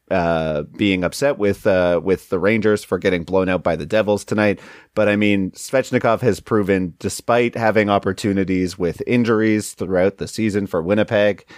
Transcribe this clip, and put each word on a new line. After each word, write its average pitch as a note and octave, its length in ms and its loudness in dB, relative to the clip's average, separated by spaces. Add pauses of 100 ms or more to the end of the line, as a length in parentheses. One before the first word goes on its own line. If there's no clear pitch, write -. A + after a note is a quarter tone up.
(100)
uh, D#2+ 520 0 (140)
being F#2+ 280 0
upset C3+ 340 -2
with, G2+ 300 0
uh, F2+ 340 2
with F2+ 280 -2
the F#2+ 80 -2
Rangers G#2+ 440 0
for F#2+ 160 -4
getting F2+ 240 0
blown F#2 260 0
out F#2 140 -2
by E2+ 140 -2
the D#2 100 -8
Devils G#2 380 0
tonight. G#2 340 0 (360)
But G#2+ 140 2
I G#2 60 2
mean, G2+ 380 0
Svechnikov B2 680 -2
has A2+ 200 0
proven, F#2+ 580 0
despite A#2+ 560 -2
having A2 340 2
opportunities F#2+ 880 0
with E2+ 300 -4
injuries A2 680 0
throughout F#2 460 0
the D#2 80 -8
season G2+ 400 -2
for F2+ 160 -2
Winnipeg, G#2 640 0 (140)